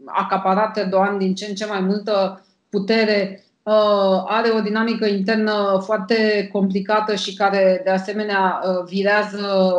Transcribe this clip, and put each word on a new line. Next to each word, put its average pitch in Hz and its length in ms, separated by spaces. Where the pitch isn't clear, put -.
acaparat 196 720
Erdogan 196 400
din 190 180
ce 202 140
în 202 60
ce 208 100
mai 208 140
multă 196 680
putere, 202 760
uh, 208 640
are 226 320
o - 20
dinamică 214 480
internă 202 800
foarte 214 680
complicată 202 640
și 190 180
care, 190 500
de 185 60
asemenea, 190 760
uh, 180 220
virează 196 540